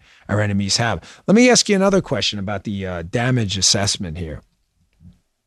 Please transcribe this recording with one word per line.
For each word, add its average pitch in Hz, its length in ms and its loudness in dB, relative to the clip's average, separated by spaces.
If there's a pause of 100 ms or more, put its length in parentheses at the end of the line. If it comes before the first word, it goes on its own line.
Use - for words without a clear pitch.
(280)
our 104 120 0
enemies 101 380 0
have. 113 220 0 (280)
Let 180 60 6
me 247 160 8
ask - 180 4
you 202 80 2
another 196 240 2
question 104 380 -4
about 98 260 -6
the, 98 220 -6
uh, 87 160 -6
damage 117 560 -2
assessment 95 600 -2
here. 78 220 -10 (1080)